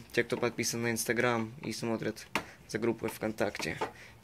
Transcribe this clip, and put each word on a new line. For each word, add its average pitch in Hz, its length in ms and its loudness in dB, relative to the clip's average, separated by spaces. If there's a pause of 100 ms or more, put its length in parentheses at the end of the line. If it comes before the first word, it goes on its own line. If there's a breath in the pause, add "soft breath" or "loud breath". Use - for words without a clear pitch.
(100)
Те, 120 140 4
кто 120 100 0
подписан 117 480 0
на 117 80 4
Instagram 117 680 2
и 113 100 -4
смотрит 110 560 -2 (400 loud breath)
за 110 100 0
группой 113 300 2
ВКонтакте. 110 680 -2 (460 loud breath)